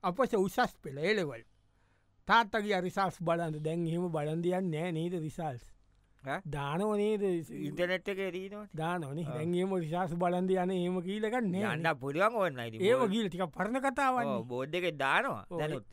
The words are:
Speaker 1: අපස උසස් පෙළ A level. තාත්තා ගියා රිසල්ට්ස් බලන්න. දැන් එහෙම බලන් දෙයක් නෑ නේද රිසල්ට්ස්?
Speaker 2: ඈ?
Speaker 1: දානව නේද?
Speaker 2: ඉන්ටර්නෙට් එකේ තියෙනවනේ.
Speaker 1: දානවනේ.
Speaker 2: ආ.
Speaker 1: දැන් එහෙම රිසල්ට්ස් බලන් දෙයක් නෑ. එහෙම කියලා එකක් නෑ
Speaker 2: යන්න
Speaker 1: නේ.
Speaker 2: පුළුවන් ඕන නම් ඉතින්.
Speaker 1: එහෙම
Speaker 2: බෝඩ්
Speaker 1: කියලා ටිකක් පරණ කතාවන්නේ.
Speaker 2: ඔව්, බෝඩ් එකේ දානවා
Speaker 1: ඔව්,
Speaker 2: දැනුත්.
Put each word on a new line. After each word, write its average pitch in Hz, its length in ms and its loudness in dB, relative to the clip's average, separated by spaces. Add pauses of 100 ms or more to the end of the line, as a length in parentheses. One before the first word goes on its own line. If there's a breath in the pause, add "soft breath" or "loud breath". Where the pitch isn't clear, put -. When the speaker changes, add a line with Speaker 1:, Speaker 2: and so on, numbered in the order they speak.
Speaker 1:
අපස 190 300 2
උසස් 202 420 2
පෙළ 139 220 -10
A 180 160 4
level. 143 280 0 (880)
තාත්තා 220 320 6
ගියා 208 200 2
රිසල්ට්ස් 180 400 0
බලන්න. 165 420 0
දැන් 165 240 0
එහෙම 170 220 0
බලන් 156 340 -2
දෙයක් 180 220 0
නෑ 170 280 -2
නේද 170 220 -2
රිසල්ට්ස්? 156 520 -6 (560)
Speaker 2:
ඈ? 139 220 -6
Speaker 1:
දානව 156 520 -2
නේද? 208 260 2 (340)
Speaker 2:
ඉන්ටර්නෙට් 175 520 -2
එකේ 190 240 -2
තියෙනවනේ. 196 400 -10
Speaker 1:
දානවනේ. 160 540 -4
Speaker 2:
ආ. 147 100 -4
Speaker 1:
දැන් 165 180 0
එහෙම 185 220 2
රිසල්ට්ස් 170 400 -2
බලන් 180 320 2
දෙයක් 185 180 2
නෑ. 185 140 0
එහෙම 180 220 0
කියලා 208 280 -2
එකක් 240 120 0
නෑ 190 240 0
Speaker 2:
යන්න 160 160 0
Speaker 1:
නේ. 165 120 2
Speaker 2:
පුළුවන් 143 400 2
ඕන 190 180 2
නම් 123 140 -6
ඉතින්. 110 140 -8
Speaker 1:
එහෙම 220 180 6
Speaker 2:
බෝඩ් 226 140 2
Speaker 1:
කියලා 214 180 0
ටිකක් 180 220 -2
පරණ 220 280 -2
කතාවන්නේ. 254 540 0
Speaker 2:
ඔව්, 117 120 -2
බෝඩ් 127 280 -4
එකේ 175 180 0
දානවා 147 520 2
Speaker 1:
ඔව්, 175 140 -8
Speaker 2:
දැනුත්. 147 340 -4